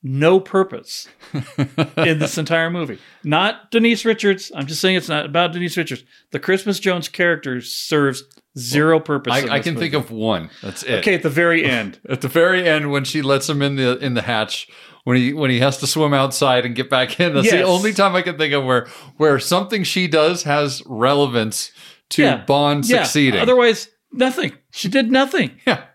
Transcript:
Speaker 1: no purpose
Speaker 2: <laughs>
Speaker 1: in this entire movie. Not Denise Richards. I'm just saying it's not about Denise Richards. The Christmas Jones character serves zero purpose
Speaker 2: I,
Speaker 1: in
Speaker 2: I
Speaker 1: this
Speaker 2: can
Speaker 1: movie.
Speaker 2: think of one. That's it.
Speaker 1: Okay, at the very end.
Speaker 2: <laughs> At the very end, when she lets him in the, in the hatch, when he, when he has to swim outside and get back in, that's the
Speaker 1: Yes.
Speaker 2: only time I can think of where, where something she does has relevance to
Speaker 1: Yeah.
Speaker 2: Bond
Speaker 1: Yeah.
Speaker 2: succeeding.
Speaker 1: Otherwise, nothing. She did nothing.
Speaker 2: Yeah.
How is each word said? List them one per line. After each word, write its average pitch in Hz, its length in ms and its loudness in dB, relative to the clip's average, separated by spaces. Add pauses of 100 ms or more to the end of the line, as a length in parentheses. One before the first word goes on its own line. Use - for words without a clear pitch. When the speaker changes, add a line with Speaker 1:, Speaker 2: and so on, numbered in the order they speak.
Speaker 1:
no 147 380 4
purpose - 680 -4 (260)
Speaker 2:
<laughs> - 240 -8 (400)
Speaker 1:
in 160 220 0
this 147 180 -4
entire 165 320 -2
movie. 156 300 -6 (240)
Not 180 480 -2
Denise 233 340 2
Richards. 208 500 0
I'm 139 100 -6
just 151 160 -8
saying 185 140 2
it's 175 140 -2
not 151 160 -2
about 165 280 0
Denise 175 240 -6
Richards. 156 260 -6 (280)
The - 80 -4
Christmas 190 400 -2
Jones 180 300 -2
character 156 520 -2
serves 139 640 0 (340)
zero 147 420 2
purpose 143 340 -2
Speaker 2:
I, 131 80 2
Speaker 1:
in - 80 -4
Speaker 2:
I 143 100 0
Speaker 1:
this - 60 -6
Speaker 2:
can 170 100 -2
Speaker 1:
movie. 160 140 -4
Speaker 2:
think 143 160 -2
of - 60 -16
one. 107 380 -4 (120)
That's 98 220 -12
it. 113 160 -2
Speaker 1:
Okay, 196 160 0
at - 80 -4
the 160 60 0
very 165 360 2
end. 117 380 -4
Speaker 2:
<laughs> - 60 -20
At 131 120 -6
the 139 60 -6
very 175 400 2
end, 151 240 0
when 139 120 0
she 151 180 -4
lets 135 280 0
him 143 120 0
in 139 140 0
the, 127 240 0
in 131 140 -4
the 117 80 0
hatch, 110 460 -4 (360)
when 127 140 2
he, 127 160 2
when 147 180 -2
he 120 80 2
has 131 180 2
to 139 100 -6
swim 151 260 0
outside 131 520 0
and 120 100 -6
get 127 140 -6
back 127 300 -2
in, 170 140 2
that's 190 160 2
the 202 80 4
Speaker 1:
Yes. 185 100 2
Speaker 2:
only 190 260 2
time 190 220 2
I 185 60 2
can 175 160 -6
think 151 160 -2
of 139 120 0
where, 127 220 2 (300)
where 147 220 4
something 196 440 -2
she 180 240 -2
does 160 360 2
has 147 420 -2
relevance 120 840 0 (380)
to - 140 0
Speaker 1:
Yeah. 165 220 4
Speaker 2:
Bond 143 420 2
Speaker 1:
Yeah. 233 160 2
Speaker 2:
succeeding. 135 360 2
Speaker 1:
Otherwise, 240 500 4 (220)
nothing. 262 420 -2 (180)
She - 160 -6
did 233 240 2
nothing. 262 400 0 (160)
Speaker 2:
Yeah. 214 160 -2 (120)